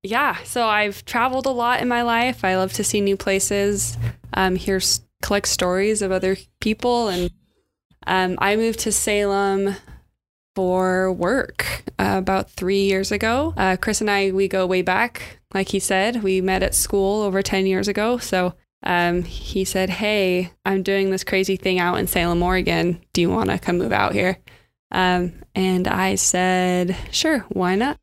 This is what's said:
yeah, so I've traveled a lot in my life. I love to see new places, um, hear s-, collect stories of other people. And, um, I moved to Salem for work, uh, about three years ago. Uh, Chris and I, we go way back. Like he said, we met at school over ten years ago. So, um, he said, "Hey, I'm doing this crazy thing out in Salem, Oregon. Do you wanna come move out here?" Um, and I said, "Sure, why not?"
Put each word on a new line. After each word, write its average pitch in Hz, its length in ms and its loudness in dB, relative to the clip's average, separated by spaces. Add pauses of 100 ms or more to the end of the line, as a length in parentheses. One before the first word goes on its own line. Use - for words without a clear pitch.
yeah, 226 420 0
so 240 240 -2
I've 208 380 0
traveled 254 400 -2
a 269 60 0
lot 240 300 0
in 247 60 -2
my 240 140 0
life. 240 420 0
I 185 140 2
love 190 160 0
to 208 100 -4
see 208 160 0
new 196 160 2
places, 202 800 0 (360)
um, 185 240 2
hear 190 200 -2
s-, - 240 0 (200)
collect 202 260 0
stories 196 540 0
of 190 100 0
other 190 240 0 (240)
people. 240 480 0
And, 180 240 -2 (760)
um, 185 340 2
I 202 160 2
moved 226 220 0
to 220 120 -2
Salem 196 840 0 (800)
for 185 580 2
work, - 680 -2 (140)
uh, 196 200 0
about 190 320 0
three 196 320 0
years 196 300 0
ago. 233 440 0
Uh, 190 240 2
Chris - 220 -2
and 214 80 0
I, 196 220 2
we 190 180 2
go 190 160 0
way 185 160 0
back. 190 580 -2 (140)
Like 190 160 -2
he 196 100 -2
said, 208 420 0
we 190 200 2
met 190 220 0
at - 120 -2
school 202 460 0
over 196 200 0
ten 190 240 0
years 190 220 0
ago. 214 300 0
So, 180 380 -2 (260)
um, 175 420 0
he - 400 -4
said, 185 280 -2
"Hey, 185 600 0 (140)
I'm 190 180 0
doing 196 280 0
this 190 120 -2
crazy 190 320 0
thing 185 240 0
out 175 200 0
in 180 80 -2
Salem, 175 360 0
Oregon. 175 580 0 (120)
Do - 80 2
you 170 80 2
wanna 190 300 0
come 175 180 -2
move 175 160 0
out 98 200 2
here?" 180 260 0 (520)
Um, 180 420 0 (220)
and 185 320 2
I 190 280 0
said, 180 840 2 (140)
"Sure, 302 380 0
why 180 260 0
not?" 254 280 0